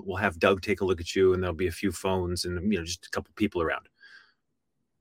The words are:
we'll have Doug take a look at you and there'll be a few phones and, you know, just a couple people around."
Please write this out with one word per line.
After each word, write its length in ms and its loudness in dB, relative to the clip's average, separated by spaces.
we'll 120 -6
have 220 0
Doug 240 4
take 180 0
a 40 0
look 160 0
at 160 -8
you 180 6
and 80 0
there'll 140 -2
be 100 -2
a 60 -2
few 180 -2
phones 540 -2
and, 280 -2
you 60 2
know, 60 -4
just 200 -10
a 60 -18
couple 240 -8
people 260 0
around." 280 -2